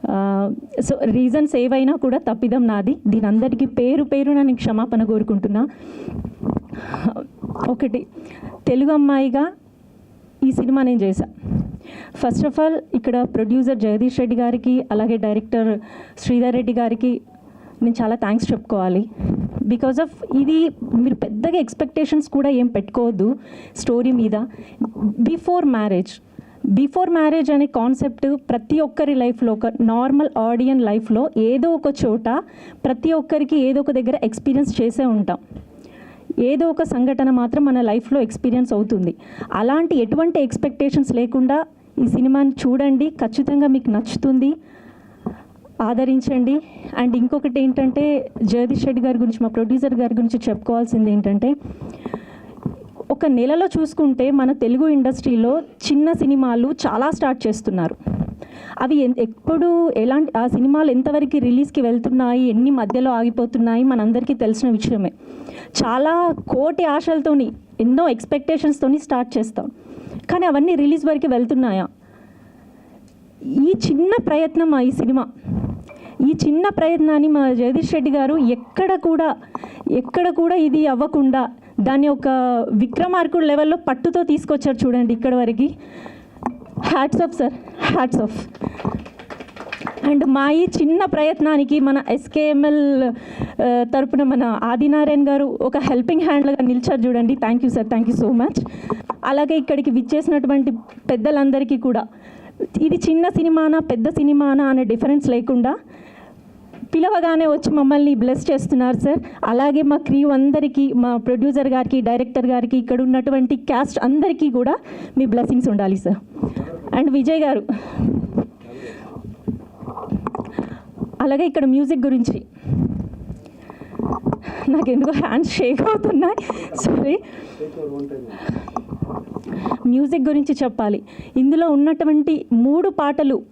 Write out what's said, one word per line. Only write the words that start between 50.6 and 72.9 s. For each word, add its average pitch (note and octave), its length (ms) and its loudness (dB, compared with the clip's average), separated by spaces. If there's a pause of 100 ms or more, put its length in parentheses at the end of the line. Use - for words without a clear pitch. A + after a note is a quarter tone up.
ఏంటంటే, G#3 440 2 (1500)
ఒక C4+ 160 -2
నెలలో C#4+ 400 2
చూసుకుంటే C#4+ 640 0
మన C4 220 2
తెలుగు B3+ 360 2
ఇండస్ట్రీలో C4 720 2
చిన్న D4+ 520 0
సినిమాలు C4+ 560 2
చాలా C4+ 420 -2
స్టార్ట్ C4 360 -2
చేస్తున్నారు. F#3+ 500 -2 (840)
అవి C4+ 160 2
ఎన్-, B3+ 220 2
ఎప్పుడు E4 720 0
ఎలాంటి, B3+ 480 0
ఆ A#3 80 0
సినిమాలు C#4 440 2
ఎంతవరకు C#4+ 480 0
రిలీజ్కి B3+ 420 2
వెళ్తున్నాయి, B3 680 2
ఎన్ని A#3+ 220 4
మధ్యలో B3+ 400 0
ఆగిపోతున్నాయి, A#3 760 0
మనందరికీ A#3+ 500 2
తెలిసిన A3 360 0
విషయమే. G#3+ 420 0 (720)
చాలా D#4 500 2 (140)
కోటి D4+ 360 0
ఆశలతోని, D4 680 2 (280)
ఎన్నో C4 280 4
ఎక్స్‌పెక్టేషన్స్తోని C#4+ 880 0
స్టార్ట్ B3 400 -2
చేస్తాం, - 320 -4 (600)
కానీ F4+ 160 0
అవన్నీ D#4 280 2
రిలీజ్ C#4+ 320 2
వరకు D#4 220 0
వెళ్తున్నాయా? B3 580 0 (1600)